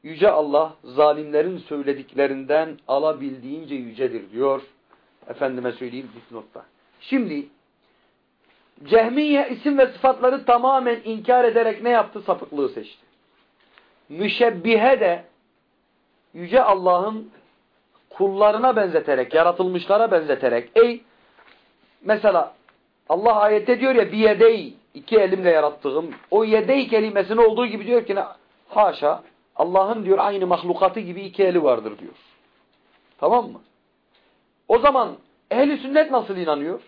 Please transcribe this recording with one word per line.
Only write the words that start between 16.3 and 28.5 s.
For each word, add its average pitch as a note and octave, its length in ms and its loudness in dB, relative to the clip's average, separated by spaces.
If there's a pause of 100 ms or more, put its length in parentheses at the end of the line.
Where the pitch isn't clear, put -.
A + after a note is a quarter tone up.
Yüce F3 300 0
Allah'ın G3 680 0 (760)
kullarına G#3 680 2
benzeterek, D3+ 580 -2
yaratılmışlara F#3 760 0
benzeterek, C3 640 -2
ey A#3 260 4 (1000)
mesela G3 540 0 (540)
Allah G#3 260 2
ayette G#3+ 440 2
diyor C4 160 0
ya, A3+ 160 0
"Biyedey", G#3+ 640 4 (200)
iki G#3+ 240 -2
elimle F#3+ 320 2
yarattığım. D3+ 600 0 (220)
O G#3+ 120 2
yedey A3 440 0
kelimesini G#3+ 540 0
olduğu A3+ 240 4
gibi G#3 200 -8
diyor A#3 200 0
ki, G3 100 -4
ne-, G3 100 -4 (420)